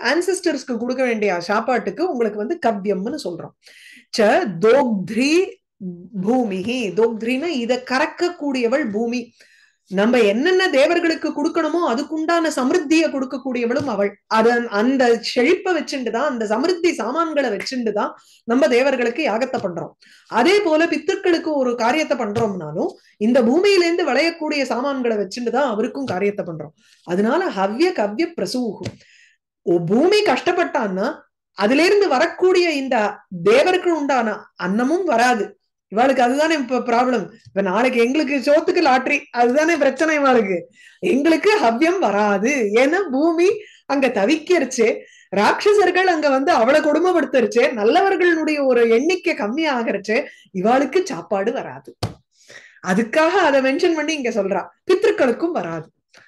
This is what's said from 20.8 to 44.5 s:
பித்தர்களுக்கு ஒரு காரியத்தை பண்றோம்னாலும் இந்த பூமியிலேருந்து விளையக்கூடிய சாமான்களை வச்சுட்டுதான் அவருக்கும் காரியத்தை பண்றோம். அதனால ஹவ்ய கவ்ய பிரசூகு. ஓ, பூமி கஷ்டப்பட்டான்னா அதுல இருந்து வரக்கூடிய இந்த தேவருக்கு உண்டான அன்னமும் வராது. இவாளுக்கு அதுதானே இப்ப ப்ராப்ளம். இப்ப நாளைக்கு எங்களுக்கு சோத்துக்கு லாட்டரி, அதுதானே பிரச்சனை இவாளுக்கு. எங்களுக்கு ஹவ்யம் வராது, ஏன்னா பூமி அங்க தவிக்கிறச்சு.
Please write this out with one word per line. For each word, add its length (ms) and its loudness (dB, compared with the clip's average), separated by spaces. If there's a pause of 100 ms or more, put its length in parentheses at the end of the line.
பித்தர்களுக்கு 680 -2
ஒரு 220 -2
காரியத்தை 420 0
பண்றோம்னாலும் 720 -4 (260)
இந்த 240 2
பூமியிலேருந்து 600 2
விளையக்கூடிய 640 -2
சாமான்களை 540 -2
வச்சுட்டுதான் 380 -6
அவருக்கும் 500 -2
காரியத்தை 400 -4
பண்றோம். 360 -12 (220)
அதனால 460 0
ஹவ்ய 420 0
கவ்ய 400 -4 (100)
பிரசூகு. 380 -6 (840)
ஓ, 240 0
பூமி 380 4
கஷ்டப்பட்டான்னா 960 -2 (340)
அதுல 320 2
இருந்து 220 4
வரக்கூடிய 640 2
இந்த 460 -2 (280)
தேவருக்கு 420 4
உண்டான 640 -2 (120)
அன்னமும் 400 0
வராது. 480 0 (440)
இவாளுக்கு 240 2
அதுதானே 340 2
இப்ப 240 -2
ப்ராப்ளம். 520 0 (160)
இப்ப 160 -4
நாளைக்கு 380 0
எங்களுக்கு 520 0
சோத்துக்கு 300 2
லாட்டரி, 500 0
அதுதானே 440 2
பிரச்சனை 440 0
இவாளுக்கு. 420 2 (380)
எங்களுக்கு 600 2
ஹவ்யம் 400 2
வராது, 720 0
ஏன்னா 240 2 (140)
பூமி 360 2 (380)
அங்க 220 0
தவிக்கிறச்சு. 920 0 (360)